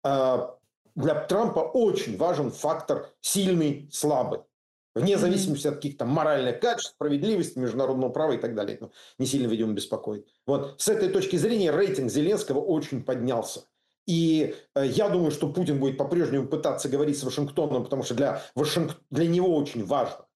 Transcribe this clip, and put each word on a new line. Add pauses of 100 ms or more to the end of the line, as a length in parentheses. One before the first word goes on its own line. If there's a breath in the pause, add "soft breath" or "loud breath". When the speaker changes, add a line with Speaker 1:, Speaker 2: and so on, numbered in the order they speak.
Speaker 1:
Э, (480)
для
Трампа
очень
важен
фактор (120)
сильный,
слабый. (560)
Вне
Speaker 2:
Мгм.
Speaker 1:
зависимости
от
каких-то
моральных
качеств,
справедливости,
международного
права
и
так
далее.
Ну, (280 loud breath)
не
сильно,
видимо,
беспокоит. (200)
Вот.
С
этой
точки
зрения
рейтинг
Зеленского
очень
поднялся. (460)
И, (200 loud breath)
э,
я
думаю,
что
Путин
будет
по-прежнему
пытаться
говорить
с
Вашингтоном,
потому
что
для (140 loud breath)
Вашинг-, (140)
для
него
очень
важно (100)